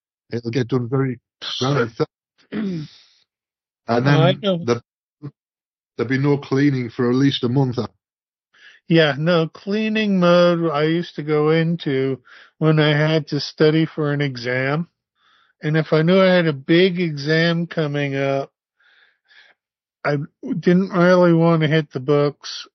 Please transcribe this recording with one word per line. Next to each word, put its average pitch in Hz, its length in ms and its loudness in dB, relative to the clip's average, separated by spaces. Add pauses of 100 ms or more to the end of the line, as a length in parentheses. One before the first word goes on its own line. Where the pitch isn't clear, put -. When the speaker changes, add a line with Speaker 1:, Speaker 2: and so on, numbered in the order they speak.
(320)
Speaker 1:
It'll 117 180 -8
get 117 180 -2
done 123 200 -2
very, 131 320 -4 (400)
very 131 280 0
th-, 151 200 -4 (200)
Speaker 2:
<clears throat> - 240 -20
Speaker 1:
and 190 360 -6 (960)
Speaker 2:
Oh, 117 80 -2
I 120 60 0 (320)
Speaker 1:
then 190 80 -6
Speaker 2:
know. 190 240 -2
Speaker 1:
the, 117 180 -2 (1160)
there'll 113 100 -4
be 131 100 -2
no 143 200 0
cleaning 135 500 -2
for 120 220 -2
at 123 60 2
least 139 280 0
a - 60 0
month. 127 260 0 (1080)
Speaker 2:
Yeah, 156 320 4
no, 165 300 0
cleaning 214 720 -2
mode 175 500 4
I 147 140 -2
used 165 320 -2
to 151 60 -8
go 151 280 0
into 156 680 -2 (380)
when 156 200 2
I 151 180 4
had 156 320 0
to 143 120 -4
study 160 460 2
for 147 260 -4
an 143 80 -2
exam. 131 680 -4 (760)
And 156 160 -2
if 151 160 -2
I 156 80 4
knew 180 180 4
I 185 140 4
had 180 120 2
a 156 60 0
big 170 480 2
exam 165 640 -2
coming 143 480 -4
up, 139 380 -4 (1500)
I 143 120 -2 (260)
didn't 185 480 0
really 180 420 4
want 165 300 2
to 156 60 2
hit 156 240 -2
the 143 80 -6
books, 143 760 -2